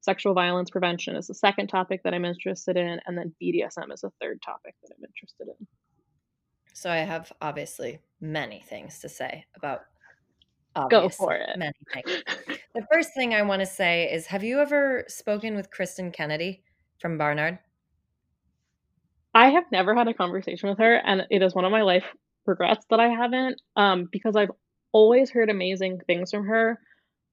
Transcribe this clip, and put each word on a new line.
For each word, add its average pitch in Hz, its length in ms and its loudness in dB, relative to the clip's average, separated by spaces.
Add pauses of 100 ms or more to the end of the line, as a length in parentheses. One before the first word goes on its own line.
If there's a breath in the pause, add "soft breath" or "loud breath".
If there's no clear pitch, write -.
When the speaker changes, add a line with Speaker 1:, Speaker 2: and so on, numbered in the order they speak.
Speaker 1:
Sexual 196 340 0
violence 180 360 0
prevention 175 460 -4
is 180 120 -10
the 196 60 -14
second 202 340 0
topic 185 340 -4
that 180 100 -2
I'm 175 120 -4
interested 180 520 -6
in. 175 300 -2
And 180 100 -8
then 165 240 -10
B 175 120 -4
D 170 100 0
S - 200 -8
M 143 80 -14
is - 120 -16
the - 80 -8 (100)
third - 220 -10
topic - 400 -16
that - 140 -20
I'm - 80 -20
interested - 440 -20
in. - 180 -20 (1080)
Speaker 2:
So - 160 -10
I 165 80 0
have 165 420 -6
obviously 147 600 -10 (200)
many 147 400 -8
things - 400 -18
to - 80 -16
say 135 380 -12 (100)
about, 139 240 -8 (1080 soft breath)
Speaker 1:
Go 233 80 6
Speaker 2:
obviously, 185 300 2
Speaker 1:
for - 80 0
it. - 240 -6
Speaker 2:
many 151 140 -6 (200)
things. - 300 -8 (260 loud breath)
Speaker 1:
<laughs> 294 100 -8 (160 loud breath)
Speaker 2:
The 220 160 -8
first 320 240 2
thing 247 200 -2
I 214 80 2
wanna 196 240 0
say 170 440 0
is, 160 160 -4
have 190 160 -4
you 240 160 -2
ever 285 480 0
spoken 214 480 -6
with 196 160 -8
Kristen 180 400 -8
Kennedy 170 520 -6 (360)
from 165 200 -6
Barnard? 151 400 0 (1800)
Speaker 1:
I 240 160 10
have 339 200 2
never 190 240 2
had 233 140 2
a 226 60 -4
conversation 185 560 -4
with 196 80 -4
her, 226 160 6
and 196 360 2
it 196 120 4
is 185 120 2
one 185 120 2
of 196 60 2
my 220 100 4
life 180 220 4 (420)
regrets - 440 0
that 226 80 4
I 233 100 6
haven't, 247 520 -2 (160)
um, 185 340 4
because 202 240 -4
I've 202 160 4 (400)
always 240 400 8
heard 220 200 2
amazing 185 560 -2
things 180 240 0
from 208 160 -4
her. 226 340 0 (520 soft breath)